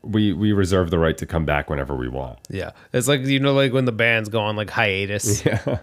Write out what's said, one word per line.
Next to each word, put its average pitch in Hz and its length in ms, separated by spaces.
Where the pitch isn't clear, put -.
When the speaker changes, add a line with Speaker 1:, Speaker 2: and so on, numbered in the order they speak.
Speaker 1:
we, 107 320
we 104 180
reserve 92 380
the 85 80
right 80 180
to - 80
come 80 220
back 73 240
whenever 69 260
we 62 120
want. 64 300
Speaker 2:
Yeah. 95 220
It's 123 160
like, 139 140
you 135 180
know, 139 140
like, 135 180
when 131 140
the 120 60
bands 113 360
go 110 140
on, 107 120
like, 104 140
hiatus. 101 800
Speaker 1:
<laughs> - 0
Yeah. 107 120